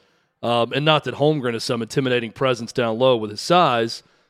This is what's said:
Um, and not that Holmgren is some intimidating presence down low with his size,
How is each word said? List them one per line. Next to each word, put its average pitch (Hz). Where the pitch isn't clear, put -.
Um, 117
and 139
not 156
that 123
Holmgren 139
is 110
some 120
intimidating 120
presence 120
down 113
low 127
with 107
his 104
size, 131